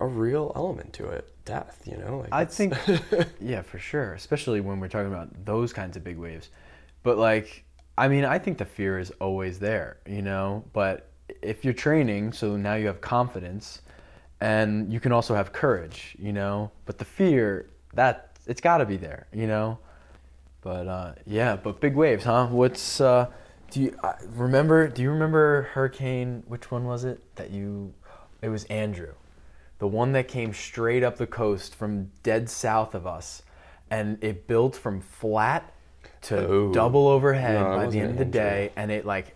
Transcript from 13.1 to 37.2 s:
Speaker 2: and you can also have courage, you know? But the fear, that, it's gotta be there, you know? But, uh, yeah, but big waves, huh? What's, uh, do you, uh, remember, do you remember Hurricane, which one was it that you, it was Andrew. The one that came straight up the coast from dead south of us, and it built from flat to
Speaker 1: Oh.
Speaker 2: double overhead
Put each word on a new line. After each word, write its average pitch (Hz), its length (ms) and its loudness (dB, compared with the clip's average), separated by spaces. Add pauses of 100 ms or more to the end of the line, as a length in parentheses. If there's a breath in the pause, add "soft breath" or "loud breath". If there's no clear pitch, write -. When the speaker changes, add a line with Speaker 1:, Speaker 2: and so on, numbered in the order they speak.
Speaker 2:
and 107 520 2
you 113 80 -2
can 123 120 2
also 120 220 2
have 98 180 0
courage, 95 680 -2
you 104 140 -6
know? 101 380 -2 (140)
But - 140 -10
the 113 60 -8
fear, 120 640 2 (240)
that, - 520 2
it's 127 140 -6
gotta 170 240 4
be 101 120 -2
there, 82 360 -10
you 110 140 -4
know? 110 320 0 (840 soft breath)
But, 90 260 -6
uh, 92 260 -8 (140)
yeah, 107 300 0
but 98 240 -8
big 147 160 2
waves, 127 280 4
huh? 120 240 4
What's, 123 520 2
uh, 123 280 6 (420 loud breath)
do 135 100 -4
you, - 240 -2
uh, 95 80 -2 (220)
remember, 143 540 6
do 120 120 -6
you 131 100 2
remember 156 520 4 (100)
Hurricane, 127 760 -2
which - 240 -10
one 123 140 -4
was 123 200 -4
it 127 160 -6 (160)
that - 140 -12
you, 101 440 -6 (480 loud breath)
it 113 80 -4
was 107 140 -4
Andrew. 101 500 -6 (640 soft breath)
The 101 80 -2
one 113 260 2
that 127 160 0
came 113 240 -4
straight 117 500 0
up 120 140 0
the 120 100 -4
coast 104 480 -2
from 101 360 -6 (120)
dead 117 280 0
south 110 440 0
of 90 120 -8
us, 82 360 -10 (480 soft breath)
and 107 320 -4
it 107 240 -6
built 120 300 4
from 98 240 -6
flat 110 720 -2 (500 loud breath)
to 107 140 -4 (100)
Speaker 1:
Oh. 98 260 4
Speaker 2:
double 123 360 6
overhead 135 520 4